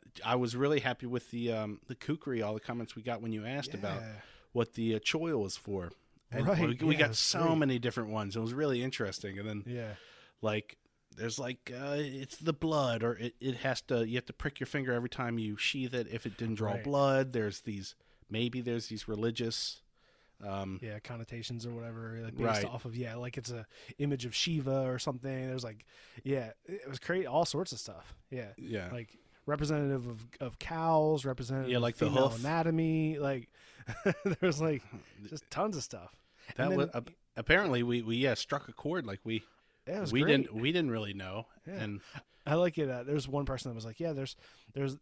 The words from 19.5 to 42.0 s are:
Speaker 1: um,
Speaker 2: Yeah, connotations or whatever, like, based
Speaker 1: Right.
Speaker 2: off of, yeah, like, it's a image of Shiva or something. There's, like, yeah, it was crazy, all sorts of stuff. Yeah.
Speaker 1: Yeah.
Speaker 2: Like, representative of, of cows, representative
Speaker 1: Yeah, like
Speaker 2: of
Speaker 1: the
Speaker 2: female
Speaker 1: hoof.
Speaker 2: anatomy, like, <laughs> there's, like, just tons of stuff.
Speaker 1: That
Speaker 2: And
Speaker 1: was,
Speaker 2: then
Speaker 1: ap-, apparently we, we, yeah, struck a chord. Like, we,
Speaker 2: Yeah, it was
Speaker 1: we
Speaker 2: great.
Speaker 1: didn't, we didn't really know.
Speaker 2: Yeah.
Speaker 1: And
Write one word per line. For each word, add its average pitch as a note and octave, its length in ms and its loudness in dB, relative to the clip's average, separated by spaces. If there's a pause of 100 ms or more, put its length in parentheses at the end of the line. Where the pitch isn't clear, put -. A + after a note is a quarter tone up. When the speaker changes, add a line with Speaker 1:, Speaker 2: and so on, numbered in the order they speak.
Speaker 1:
um, G2 380 -4
Speaker 2:
Yeah, G#2+ 180 -10
connotations A#2 680 -8
or A#2+ 60 -6
whatever, A2+ 500 -8
like, A2+ 120 -10
based A#2+ 100 6
Speaker 1:
Right. G#2+ 200 6
Speaker 2:
off - 200 -6
of, A#2 100 -6
yeah, A#2+ 200 -2
like, B2 220 -6
it's B2 140 -6
a A#2 160 -8 (320)
image C#3 260 2
of A#2 80 -6
Shiva C3+ 560 2
or B2+ 100 0
something. C3 300 -4 (180)
There's, C3 180 -4
like, G#2+ 200 -12 (380)
yeah, B2+ 300 0 (120)
it F3+ 240 -10
was C3+ 100 -6
crazy, F3+ 280 2
all D3+ 180 6
sorts E3+ 280 -2
of A2+ 60 -6
stuff. - 360 -12 (160)
Yeah. A#2 260 -8
Speaker 1:
Yeah. G2+ 340 -4
Speaker 2:
Like, A#2 260 -10 (280)
representative C#3+ 640 2
of, A2+ 180 -8 (140)
of B2+ 200 -6
cows, D#3 680 4
representative C3 460 0
Speaker 1:
Yeah, B2 80 6
like A#2+ 160 4
Speaker 2:
of - 40 -16
Speaker 1:
the A#2+ 80 6
Speaker 2:
female C3+ 220 6
Speaker 1:
hoof. A2+ 100 -2
Speaker 2:
anatomy, D#3+ 800 2
like, C#3 300 -2 (440)
<laughs> G3+ 460 0
there's, D#3 220 2
like, D#3 200 0 (480)
just D3+ 220 -12
tons F#3+ 260 0
of C3 60 -4
stuff. F2+ 320 -12 (400)
Speaker 1:
That B2+ 100 0
Speaker 2:
And C#3+ 120 2
Speaker 1:
was, C#3 100 4
Speaker 2:
then - 80 -10
Speaker 1:
ap-, B2 140 -4 (260)
apparently D3+ 480 4
we, A#2+ 180 2
we, A2+ 160 0
yeah, C3 160 4
struck - 360 -2
a A2+ 40 -18
chord. D#3 320 -4
Like, G2 180 -6
we, A2+ 200 -2 (440)
Speaker 2:
Yeah, F3 100 -4
it G#3+ 40 -2
was D#3 100 -2
Speaker 1:
we B2+ 120 6
Speaker 2:
great. D3+ 80 6 (100)
Speaker 1:
didn't, - 120 -4
we A#2 180 0
didn't E3 200 2
really G#2+ 220 -2
know. G2 340 -8 (200)
Speaker 2:
Yeah. F#3 160 -6
Speaker 1:
And G#2 180 -6 (440)